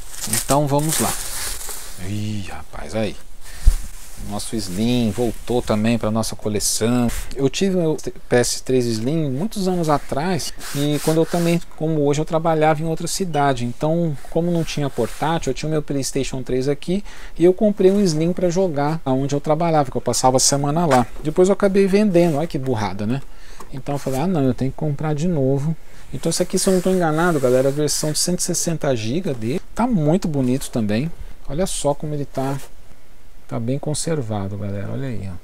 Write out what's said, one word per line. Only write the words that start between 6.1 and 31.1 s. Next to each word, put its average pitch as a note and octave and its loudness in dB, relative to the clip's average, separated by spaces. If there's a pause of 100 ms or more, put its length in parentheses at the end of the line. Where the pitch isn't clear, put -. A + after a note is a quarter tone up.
nossa A2 -2
coleção. A2+ 0 (260)
Eu C3+ 0
tive F#3+ 0
o D#3+ 2 (300)
P - 2
S - 2
três C3 2
Slim C3 0
muitos F#3 -2
anos F3 0
atrás, D3+ 0 (220)
e D3 0
quando D#3+ 4
eu D#3+ 2
também, E3+ 2 (160)
como D#3 0
hoje, C#3+ 2
eu D#3 -2
trabalhava D#3+ 2
em E3 -2
outra D#3+ -2
cidade. C#3+ 0
Então, D#3 0 (140)
como E3+ 0
não E3 2
tinha D3 -2
portátil, C3+ -2
eu B2+ 0
tinha - -4
o D#3 -2
meu D#3 2
PlayStation C3+ -2
três B2+ 0
aqui, E3+ -2 (340)
e E3 6
eu F3+ 8
comprei G3+ 4
um G3+ 4
Slim E3 2
pra F3+ 0
jogar D#3 0
aonde C3+ 0
eu C#3+ 0
trabalhava, D#3 2
que - -6
eu - 0
passava B2+ 4
a - 4
semana C#3+ 2
lá. B2+ 6 (160)
Depois F#3 4
eu G3+ 4
acabei G3 4
vendendo, F3 4
olha D#3 0
que D#3+ -4
burrada, G#2 0
né? C3 0 (500)
Então C#3+ -4
eu C#3 -4
falei, C3 -2
"Ah D#3+ 0
não, E3 2
eu C3 4
tenho C3 -2
que - -8
comprar D3+ -2
de D3+ 0
novo." C#3 2 (380)
Então C3+ -2
esse - 0
aqui, F3+ 0
se - -2
eu F#3+ 0
não F#3 2
tô F#3 0
enganado, E3 2
galera, C3 4
a - 2
versão D3+ -2
de D3+ -4
cento F3+ 0
e - -6
sessenta D#3+ -2
gigas C3 -2
dele. A#2 -2 (140)
Tá A3 2
muito F3 2
bonito C3 0
também. A2+ 0 (360)